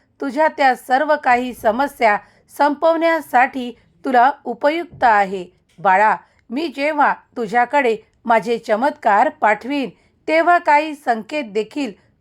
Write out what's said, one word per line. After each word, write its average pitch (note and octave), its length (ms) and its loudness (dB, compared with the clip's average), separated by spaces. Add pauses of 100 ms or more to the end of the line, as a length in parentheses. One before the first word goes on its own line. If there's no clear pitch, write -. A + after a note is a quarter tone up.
(200)
तुझ्या C#4 280 -2
त्या C#4 260 0
सर्व C#4+ 500 0
काही B3 300 0
समस्या A#3 640 0 (400)
संपवण्यासाठी D4 1200 0 (260)
तुला B3+ 260 4 (140)
उपयुक्त D4 600 -4
आहे. G3+ 420 0 (320)
बाळा, F#3+ 380 2 (340)
मी D4+ 180 -6
जेव्हा C#4 460 0 (220)
तुझ्याकडे A#3+ 600 0 (280)
माझे A3+ 340 0
चमत्कार A3+ 680 0
पाठवीन, A#3 640 -2 (380)
तेव्हा E4 300 2
काही D#4 360 0
संकेत C4 500 -6
देखील G#3+ 480 -6 (280)